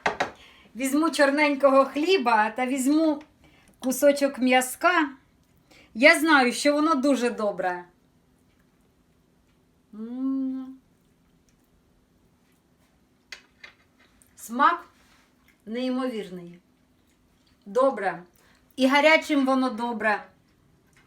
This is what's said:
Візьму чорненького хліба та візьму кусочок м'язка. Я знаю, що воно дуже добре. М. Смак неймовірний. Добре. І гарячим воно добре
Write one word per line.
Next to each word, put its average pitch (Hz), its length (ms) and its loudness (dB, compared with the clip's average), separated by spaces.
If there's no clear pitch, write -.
Візьму 269 340 0
чорненького 277 760 2
хліба 269 640 0
та 254 160 -6
візьму 285 580 0
кусочок 277 600 0
м'язка. 254 680 0
Я 294 260 6
знаю, 277 340 4
що 285 200 2
воно 311 220 0
дуже 247 340 0
добре. 185 560 -4
М. 262 840 -6
Смак 294 500 -2
неймовірний. 214 920 -8
Добре. 202 580 -2
І 262 120 2
гарячим 294 580 2
воно 262 240 0
добре 220 540 -4